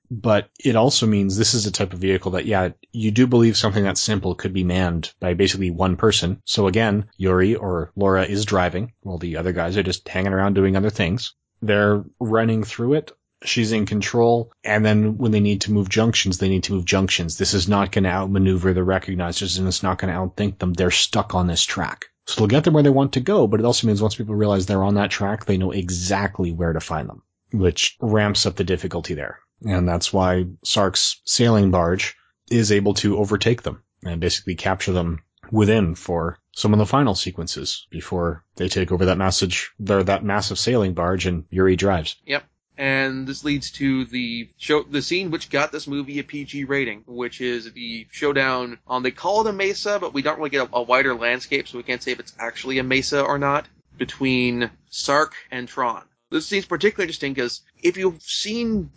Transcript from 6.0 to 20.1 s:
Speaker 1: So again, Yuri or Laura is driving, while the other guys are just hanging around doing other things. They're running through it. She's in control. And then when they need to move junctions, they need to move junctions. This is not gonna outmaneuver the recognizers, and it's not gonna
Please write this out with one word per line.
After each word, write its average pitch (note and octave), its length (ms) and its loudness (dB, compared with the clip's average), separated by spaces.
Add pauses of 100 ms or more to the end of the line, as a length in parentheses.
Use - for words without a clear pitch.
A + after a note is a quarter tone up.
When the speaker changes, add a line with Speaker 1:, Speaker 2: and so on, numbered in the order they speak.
Speaker 1:
So G2+ 200 0
again, G#2 520 2
Yuri F#2+ 380 4
or F2 380 -4
Laura F#2+ 300 4
is G2+ 220 -2
driving, F#2 460 0 (100)
while F#2 160 -8
the E2 180 -6
other F2 160 -2
guys E2+ 240 -2
are G#2 60 2
just F2+ 260 -4
hanging F#2+ 240 -2
around G2 220 2
doing F#2+ 220 4
other G2 120 2
things. G#2 460 -2 (260)
They're G#2 460 2 (120)
running A2+ 460 2
through A#2+ 300 -2
it. D3+ 180 -4 (320)
She's A2 280 0
in G#2+ 120 2
control. A#2 680 2 (140)
And G#2+ 180 2
then G#2+ 360 4
when A#2+ 120 0
they G#2+ 100 4
need G#2 220 2
to G2+ 100 -2
move G2+ 180 2
junctions, A2 480 2
they F#2+ 100 0
need F#2+ 160 0
to - 80 -4
move F#2 140 -2
junctions. F#2 500 0
This F#2+ 160 0
is F#2+ 160 0
not G2+ 240 2
gonna G2 160 2
outmaneuver F#2+ 640 2
the F2+ 80 2
recognizers, F2+ 760 -2
and F#2 100 0
it's F2+ 140 -4
not F#2 160 0
gonna F#2 160 -2